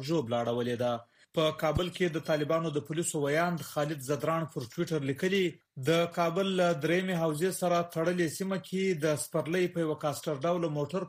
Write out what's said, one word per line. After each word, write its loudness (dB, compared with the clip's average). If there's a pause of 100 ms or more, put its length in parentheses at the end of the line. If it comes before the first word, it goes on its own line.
ژوبله 0
اړولې 0
ده. 0 (420)
په 4 (100)
کابل 2
کې 2
د -4
طالبانو 2
د -2
پولیسو -4
ویاند 0
خالد -2
زدران 0
پر -4 (100)
ټویټر -2
لیکلي، 2 (420)
«د 4 (120)
کابل 2 (140)
له 6 (140)
درېیمې 2
حوزې 0
سره 2 (140)
تړلې 2
سیمه -4 (100)
کې 0 (180)
د 2
سپرلۍ 0
په 0
یوه 0
کاسټر -2
ډوله 0
موټر -2